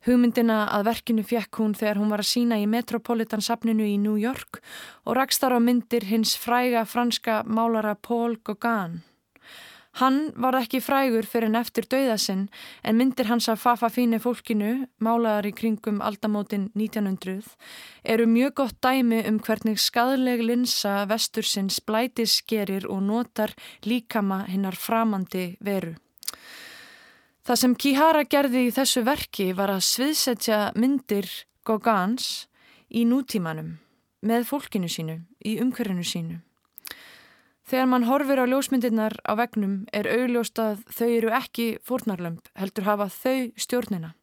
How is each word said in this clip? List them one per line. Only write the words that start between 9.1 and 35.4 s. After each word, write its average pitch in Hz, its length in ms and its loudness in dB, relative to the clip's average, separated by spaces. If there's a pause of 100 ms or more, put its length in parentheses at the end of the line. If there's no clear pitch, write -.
Hann 269 400 2
var 254 160 0
ekki 262 260 0
frægur 254 460 2
fyrr 226 220 0
en 220 100 2
eftir 233 320 -2
dauða 262 320 2
sinn, 190 220 -2 (420)
en 220 100 4
myndir 254 300 2
hans 233 240 2
af 220 100 0
Fafafine 233 600 2
fólkinu, 233 640 -2 (160)
málaðar 220 480 2
í - 20 -10
kringum 214 480 -2
aldamótin 208 680 -2 (100)
nítján 214 320 -2
hundruð, 190 380 -6 (560)
eru 226 260 4
mjög 240 320 4
gott 240 180 -2
dæmi 240 460 2
um 214 160 0
hvernig 220 400 -2
skaðleg 254 640 2
linsa 226 640 0
vestursins 214 720 -2
blætisgerir 214 1040 -2
og 190 160 -2
notar 214 500 -2 (300)
líkama 208 640 -2
hinnar 190 320 -4
framandi 190 840 -2
veru. 185 360 -4 (1400)
Það 240 180 0
sem 254 160 6
Kihara 294 560 4
gerði 262 380 4
í 220 80 -2
þessu 262 260 2
verki 226 460 0 (100)
var 196 140 2
að 185 160 0
sviðsetja 247 680 0 (180)
myndir 220 500 0 (400)
Gauguins 220 800 0 (400)
í 233 160 -2
nútímanum, 170 800 -2 (420)
með 233 300 2
fólkinu 226 340 -4
sínu, 160 300 -6 (260)